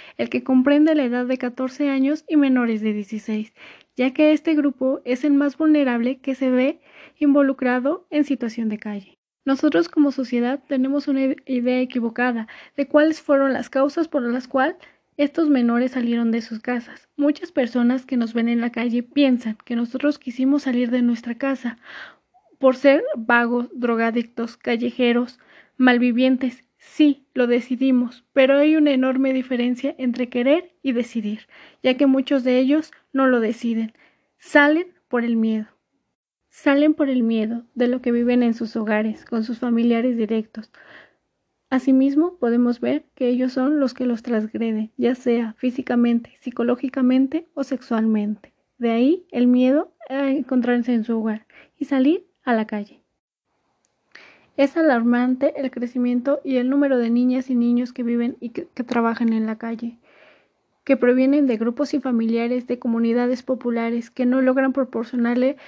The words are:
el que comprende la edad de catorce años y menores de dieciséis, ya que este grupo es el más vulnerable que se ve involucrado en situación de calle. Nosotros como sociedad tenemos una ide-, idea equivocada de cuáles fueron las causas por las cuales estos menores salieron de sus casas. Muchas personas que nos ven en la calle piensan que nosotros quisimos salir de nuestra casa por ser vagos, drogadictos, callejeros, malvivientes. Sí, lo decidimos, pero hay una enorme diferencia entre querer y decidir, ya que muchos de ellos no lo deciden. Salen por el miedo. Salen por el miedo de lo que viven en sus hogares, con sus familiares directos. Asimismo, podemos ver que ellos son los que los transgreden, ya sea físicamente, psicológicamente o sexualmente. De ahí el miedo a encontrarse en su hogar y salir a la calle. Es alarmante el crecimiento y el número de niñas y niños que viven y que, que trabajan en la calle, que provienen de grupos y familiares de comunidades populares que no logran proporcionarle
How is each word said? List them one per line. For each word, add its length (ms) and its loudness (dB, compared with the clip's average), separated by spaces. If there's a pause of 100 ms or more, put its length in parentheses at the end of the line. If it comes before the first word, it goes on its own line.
(160)
el 140 -4
que 120 -4
comprende 540 4
la 80 2
edad 200 -2
de 140 -2
catorce 520 -4
años 380 0
y 80 0
menores 440 2
de 120 -2
dieciséis, 600 -8 (400)
ya 180 0
que 200 4
este 240 0
grupo 480 0
es 180 -4
el 120 2
más 220 0
vulnerable 600 2
que 160 -4
se 160 -2
ve 300 0 (400)
involucrado 880 2
en 140 2
situación 440 -4
de 100 -4
calle. 420 -12 (240)
Nosotros 440 0
como 220 2
sociedad 560 -2
tenemos 400 -2
una 140 0
ide-, 160 0 (100)
idea 320 -2
equivocada 680 -4 (280)
de 120 -4
cuáles 340 2
fueron 300 2
las 180 -6
causas 380 -2
por 140 -2
las 260 -6
cuales 260 -2 (440)
estos 320 0
menores 420 2
salieron 380 -2
de 100 -2
sus 200 -10
casas. 460 -8 (120)
Muchas 340 -2
personas 540 0
que 100 -4
nos 160 -2
ven 160 0
en 140 0
la 100 -4
calle 300 -4
piensan 600 0
que 140 -6
nosotros 420 -2
quisimos 440 -2
salir 280 -2
de 120 0
nuestra 320 -2
casa 420 -6 (840)
por 180 4
ser 280 4 (100)
vagos, 600 0
drogadictos, 840 -4
callejeros, 840 -2 (380)
malvivientes. 880 2 (140)
Sí, 560 0
lo 120 0
decidimos, 840 0
pero 240 4
hay 180 4
una 180 4
enorme 420 0
diferencia 640 -4
entre 320 -4
querer 520 0
y 100 -2
decidir, 480 -4 (420)
ya 160 2
que 80 4
muchos 360 2
de 160 2
ellos 320 0 (220)
no 140 2
lo 140 2
deciden. 520 -4 (460)
Salen 480 4 (220)
por 160 -2
el 120 -2
miedo. 300 -2 (840)
Salen 460 2
por 160 0
el 120 0
miedo 420 -2 (100)
de 120 0
lo 140 -2
que 120 -2
viven 300 2
en 120 2
sus 220 -8
hogares, 500 -4
con 180 -4
sus 140 -8
familiares 580 0
directos. 560 -6 (960)
Asimismo, 680 2
podemos 440 0
ver 340 -2
que 140 -2
ellos 260 0
son 260 0
los 140 0
que 100 -6
los 180 -2
transgreden, 760 -4
ya 160 0
sea 420 -2
físicamente, 840 -2
psicológicamente 1160 0
o 100 -4
sexualmente. 880 -4 (240)
De 140 -2
ahí 400 0
el 160 0
miedo 440 2 (200)
a 180 -2
encontrarse 640 0
en 100 0
su 160 -4
hogar 280 -6 (320)
y 80 -8
salir 400 0 (180)
a 80 0
la 140 0
calle. 340 -10 (1600)
Es 180 0
alarmante 840 2
el 120 -4
crecimiento 720 -2
y 120 -2
el 120 0
número 300 2
de 100 0
niñas 400 0
y 60 -2
niños 400 0
que 80 -8
viven 360 -2
y 120 -10
que, 240 -10
que 100 -6
trabajan 480 0
en 140 -2
la 100 -6
calle, 400 -10 (880)
que 120 2
provienen 500 4
de 120 0
grupos 360 -2
y 60 0
familiares 640 -2
de 140 -6
comunidades 640 0
populares 640 -4
que 160 -2
no 160 2
logran 300 2
proporcionarle 840 -2 (120)